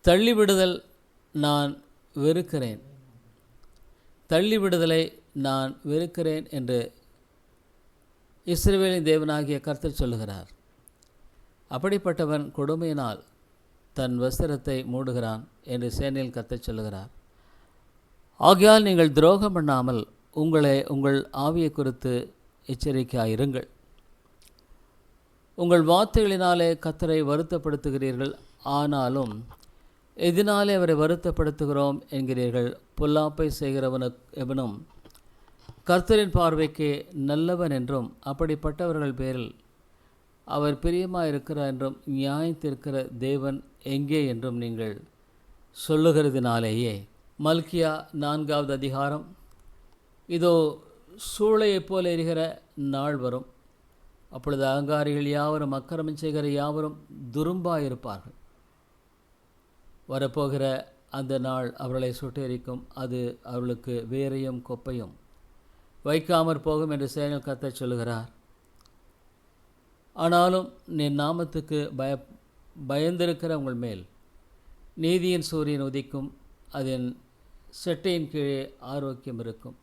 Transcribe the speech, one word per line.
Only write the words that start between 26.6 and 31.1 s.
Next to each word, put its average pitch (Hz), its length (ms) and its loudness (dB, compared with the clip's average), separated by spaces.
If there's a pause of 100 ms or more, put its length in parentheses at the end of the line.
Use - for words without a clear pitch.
கர்த்தரை 160 460 0
வருத்தப்படுத்துகிறீர்கள். 143 1120 -2 (380)
ஆனாலும் 139 600 0 (840)
எதினாலே 202 580 2
அவரை 170 220 4
வருத்தப்படுத்துகிறோம் 151 1040 0 (120)